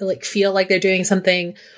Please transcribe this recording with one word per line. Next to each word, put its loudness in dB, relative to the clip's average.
like, -6
feel 0
like 0
they're 2
doing 0
something 0